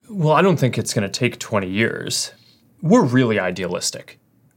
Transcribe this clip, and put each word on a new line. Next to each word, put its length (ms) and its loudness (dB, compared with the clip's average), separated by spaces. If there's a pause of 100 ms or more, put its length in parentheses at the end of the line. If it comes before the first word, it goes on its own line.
Well, 240 2
I 80 4
don't 160 4
think 220 0
it's 160 -4
gonna 140 -2
take 280 -2
twenty 320 -4
years. 600 -4 (500)
We're 220 4
really 340 2
idealistic, 840 -6 (380)